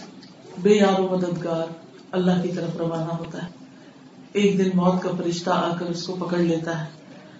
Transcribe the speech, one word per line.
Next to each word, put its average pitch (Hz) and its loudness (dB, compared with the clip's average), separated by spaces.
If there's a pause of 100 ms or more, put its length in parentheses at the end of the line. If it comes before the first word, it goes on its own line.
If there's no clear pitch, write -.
(600)
بے 196 4
یار 196 6
و 185 2
مددگار 170 -2 (260)
اللہ 180 2
کی 185 -2
طرف 170 -4
روانہ 165 -2
ہوتا 165 -6
ہے۔ 180 -10 (840)
ایک 196 4
دن 185 2
موت 180 4
کا 185 -4
فرشتہ 175 -4
آ 175 0
کر 175 -6
اس 170 -6
کو 180 -6
پکڑ 175 -4
لیتا 165 0
ہے 156 -6 (540)